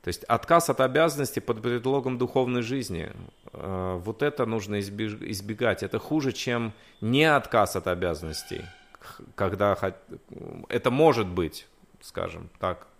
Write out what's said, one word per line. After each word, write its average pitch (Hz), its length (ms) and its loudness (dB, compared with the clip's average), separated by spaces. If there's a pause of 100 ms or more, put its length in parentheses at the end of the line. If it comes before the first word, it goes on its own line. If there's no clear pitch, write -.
То - 60 -6
есть - 160 -6
отказ 165 440 4
от 135 120 2
обязанностей 139 600 2
под 110 220 -4
предлогом 127 560 0
духовной 123 440 2
жизни, 110 500 -4 (400)
э, 92 520 -4
вот 110 180 -4
это 143 240 0
нужно 104 340 -2
избеж-, 104 420 -6
избегать. 107 640 -2
Это 101 160 -2
хуже, 139 320 0
чем 117 400 -2 (280)
не 127 240 4
отказ 135 520 4
от 90 100 -2
обязанностей. 85 800 -2 (340)
К-, - 240 -18 (140)
когда 98 400 2
хот-, 95 200 -4 (720)
это 123 220 0
может 123 380 6
быть, 87 400 -4 (320)
скажем 85 580 -8
так 92 300 -4 (120)